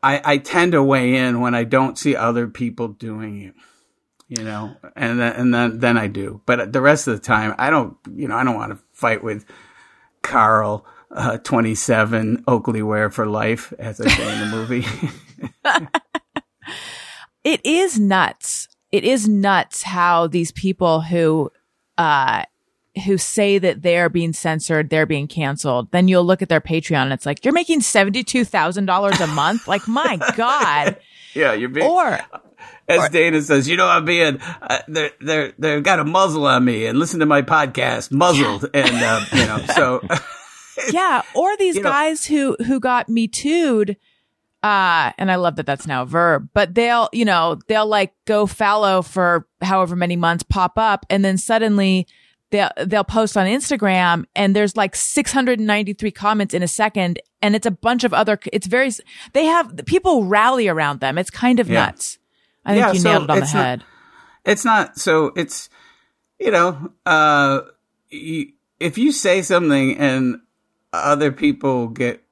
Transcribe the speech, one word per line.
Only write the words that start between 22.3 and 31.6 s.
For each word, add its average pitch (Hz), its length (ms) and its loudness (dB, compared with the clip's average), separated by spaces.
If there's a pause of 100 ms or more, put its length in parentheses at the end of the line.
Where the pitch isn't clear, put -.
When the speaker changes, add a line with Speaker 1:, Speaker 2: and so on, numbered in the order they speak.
Speaker 2:
who 196 120 2
say 202 400 0
that 180 240 0
they're 175 260 2
being 170 260 -2
censored, 156 560 -2
they're 156 160 2
being 147 220 -4
canceled, 139 640 -4
then 180 160 4
you'll 180 160 4
look 185 180 2
at 190 80 -6
their 160 120 2
Patreon 160 420 -2
and 135 100 -2
it's - 120 -8
like, 143 180 -6
"You're 277 100 2
making 330 280 0
seventy-two 214 640 0
thousand 185 400 -2
dollars 196 340 0
a 170 80 -2
month?" 151 400 -2
Like, 196 200 -2
my 262 400 -2
Speaker 1:
<laughs> - 100 -2
Speaker 2:
God. 220 600 0 (360)
Speaker 1:
Yeah, 139 200 2
you're 117 160 -4